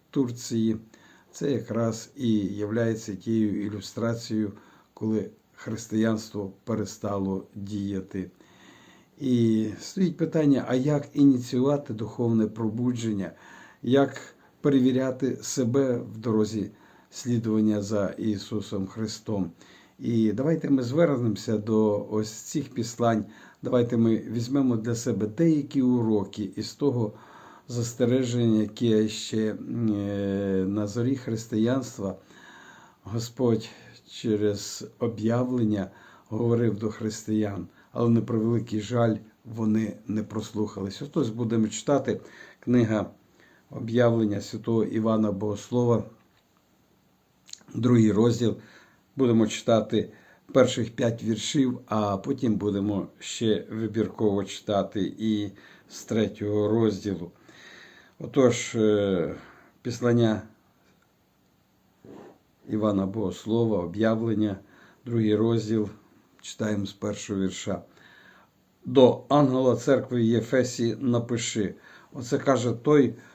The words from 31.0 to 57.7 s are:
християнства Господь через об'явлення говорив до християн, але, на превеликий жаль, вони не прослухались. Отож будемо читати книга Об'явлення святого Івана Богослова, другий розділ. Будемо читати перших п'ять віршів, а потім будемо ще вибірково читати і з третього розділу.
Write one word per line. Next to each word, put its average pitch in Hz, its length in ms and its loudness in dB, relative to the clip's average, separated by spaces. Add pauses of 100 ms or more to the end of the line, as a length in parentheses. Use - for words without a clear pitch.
християнства 113 1000 -2 (880)
Господь 113 640 0 (440)
через 104 760 -2 (120)
об'явлення 110 920 0 (380)
говорив 117 500 2
до 107 120 -2
християн, 107 800 -4 (240)
але, 120 180 2
на 117 100 6
превеликий 113 600 0
жаль, 117 360 2 (280)
вони 110 520 0 (100)
не 107 160 -4
прослухались. 104 800 -6
Отож 139 280 -2
будемо 113 380 0
читати 123 520 -2 (400)
книга 110 500 2 (600)
Об'явлення 113 720 2
святого 110 440 -2
Івана 110 480 2
Богослова, 107 720 0 (1700)
другий 117 380 6
розділ. 117 440 2 (600)
Будемо 117 300 4
читати 110 640 0 (400)
перших 123 440 2
п'ять 117 260 -2
віршів, 123 640 0
а 104 300 0
потім 120 400 -2
будемо 101 500 0 (120)
ще - 520 -2
вибірково 104 760 -2
читати 98 760 -2
і 107 320 -2 (380)
з - 160 -18
третього 104 640 0
розділу. 101 640 0 (880)